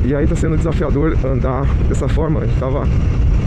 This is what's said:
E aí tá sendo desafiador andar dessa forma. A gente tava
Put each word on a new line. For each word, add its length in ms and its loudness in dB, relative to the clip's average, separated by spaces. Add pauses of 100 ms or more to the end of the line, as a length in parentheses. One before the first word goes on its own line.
E 100 0
aí 140 0
tá 80 0
sendo 220 0
desafiador 680 0
andar 420 0 (220)
dessa 220 0
forma. 320 0
A 40 -2
gente 140 0
tava 240 -2 (640)